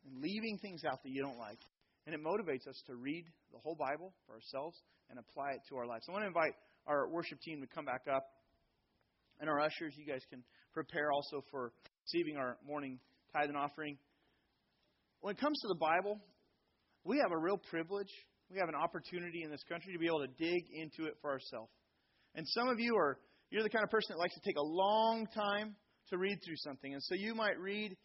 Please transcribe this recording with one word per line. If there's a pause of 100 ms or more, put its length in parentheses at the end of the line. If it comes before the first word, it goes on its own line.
and
leaving
things
out
that
you
don't
like. (460)
And
it
motivates
us
to
read (260)
the
whole
Bible (120)
for
ourselves (340)
and
apply
it
to
our
lives.
I
wanna
invite (340)
our
worship
team
to
come
back
up. (1120)
And
our
ushers,
you
guys
can (300)
prepare
also
for (340)
receiving
our
morning (340)
tithe
and
offering. (1200)
When
it
comes
to
the
Bible, (840)
we
have
a
real
privilege. (400)
We
have
an
opportunity
in
this
country
to
be
able
to
dig (100)
into
it
for
ourselves. (600)
And
some
of
you
are, (320)
you're
the
kind
of
person
that
likes
to
take
a
long
time (340)
to
read
through
something.
And
so
you
might
read